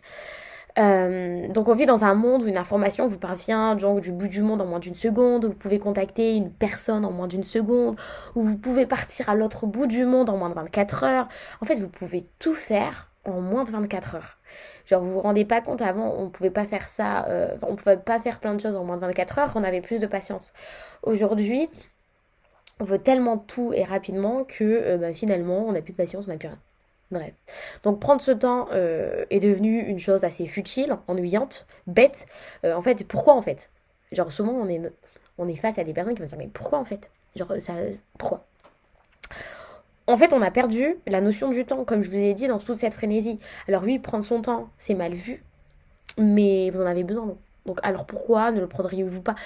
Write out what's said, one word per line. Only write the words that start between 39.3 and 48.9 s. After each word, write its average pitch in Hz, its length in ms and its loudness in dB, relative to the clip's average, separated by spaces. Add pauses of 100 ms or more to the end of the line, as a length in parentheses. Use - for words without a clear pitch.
En 240 80 6
fait, 320 160 8
on 262 80 6
a 190 120 2
perdu 254 460 2 (100)
la 190 120 2
notion 208 300 0
du 247 140 0
temps, 262 200 -4
comme 208 200 0
je 180 60 -8
vous 196 60 -4
ai 202 160 4
dit, 214 140 -4
dans 220 140 0
toute 226 160 -6
cette 220 180 -2
frénésie. 214 460 -2 (260)
Alors 185 160 2
oui, 247 160 0
prendre 220 240 -4
son 233 180 -2
temps, 233 280 -4 (100)
c'est - 160 -2
mal 175 200 -2
vu, 202 280 -10 (720)
mais 202 540 6
vous 185 100 -2
en 185 60 2
avez 175 160 0
besoin, 214 240 -4
non ? 190 120 -8 (280)
Donc, 185 160 -6
alors 185 240 -2
pourquoi 220 460 2
ne 214 80 0
le 180 80 -2
prendriez-vous 185 520 -4